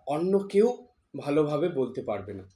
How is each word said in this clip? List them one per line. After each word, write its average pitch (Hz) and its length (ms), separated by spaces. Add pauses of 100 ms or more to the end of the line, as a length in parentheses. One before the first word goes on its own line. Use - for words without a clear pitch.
অন্য 165 260 (140)
কেউ 208 200 (460)
ভালোভাবে 147 540 (120)
বলতে 120 220
পারবে 101 320
না। 95 120 (100)